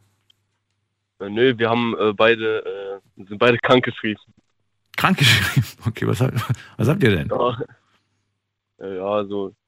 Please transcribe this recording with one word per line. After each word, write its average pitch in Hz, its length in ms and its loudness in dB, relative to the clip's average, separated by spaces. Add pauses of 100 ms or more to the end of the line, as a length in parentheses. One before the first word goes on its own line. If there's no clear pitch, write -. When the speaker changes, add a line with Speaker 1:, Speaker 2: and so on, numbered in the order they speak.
(1200)
Speaker 1:
Äh, 98 100 -10
nö, 120 280 2
wir 113 120 2
haben, 117 300 0
äh, 107 140 2
beide, 107 880 0 (160)
äh, 101 100 -18
sind 104 100 -12
beide 120 220 4
krankgeschrieben. 123 640 0 (760)
Speaker 2:
Krankgeschrieben? 123 680 2 (120)
<laughs> - 100 -8
Okay, - 220 -4
was - 140 0
hab-, 127 120 0 (440)
was 107 100 0
habt 180 160 2
ihr 113 100 6
denn? 78 140 -2
Speaker 1:
Ja. 123 300 -2 (1200)
Äh, 95 160 -10
ja, 92 100 -8
also 101 480 -4 (140)